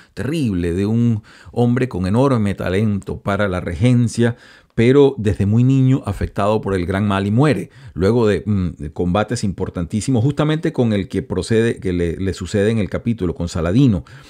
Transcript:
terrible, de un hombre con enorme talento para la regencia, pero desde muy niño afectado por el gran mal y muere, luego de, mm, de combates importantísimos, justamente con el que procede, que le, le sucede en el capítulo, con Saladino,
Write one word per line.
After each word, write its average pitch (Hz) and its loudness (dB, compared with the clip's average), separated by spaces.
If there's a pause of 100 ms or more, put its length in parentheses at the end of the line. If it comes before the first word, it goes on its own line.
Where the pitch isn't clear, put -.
(140)
terrible, 101 -2
de 98 0
un 117 0 (260)
hombre 123 0
con 92 -4
enorme 110 2
talento 98 -2
para 101 -2
la 90 -2
regencia, 117 0 (400)
pero 135 6
desde 101 0
muy 110 4
niño 131 2
afectado 104 -2
por 98 -2
el 90 -2
gran 95 0
mal 98 0
y 101 0
muere, 120 2 (240)
luego 110 2
de, 98 0
mm, 95 -2
de 76 -10
combates 104 -2
importantísimos, 101 -2
justamente 156 0
con 120 0
el 101 -2
que 95 -2
procede, 110 -2
que 92 -4
le, 87 -2
le 95 -4
sucede 98 -2
en 113 -2
el 101 -2
capítulo, 92 -4
con 87 -6
Saladino, 90 2 (260)